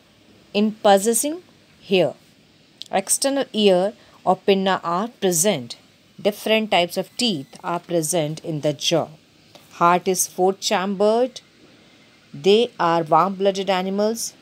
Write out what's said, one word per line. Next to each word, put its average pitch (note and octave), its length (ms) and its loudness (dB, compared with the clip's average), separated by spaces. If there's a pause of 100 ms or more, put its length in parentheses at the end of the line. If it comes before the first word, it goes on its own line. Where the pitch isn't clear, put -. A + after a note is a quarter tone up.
(540)
in G#3 200 0
possessing A3+ 680 2 (420)
hair. E3+ 300 0 (800)
External C4+ 600 -2
ear G3+ 420 2 (300)
or F#3 120 2
pinna F#3+ 480 0
are F3 240 -4
present. F3 680 -2 (460)
Different G#3+ 480 -2
types F3 280 0
of F#3 200 -6
teeth F#3 460 -4
are E3+ 160 -6
present D#3+ 680 -4
in D#3 160 -6
the D3 120 -2
jaw. C#3+ 340 -2 (720)
Heart F3 280 2
is F#3 200 -2
four-chambered. G3+ 1120 -2 (880)
They G3+ 480 2
are E3+ 220 2
warm-blooded F#3+ 680 0
animals. G3 720 -2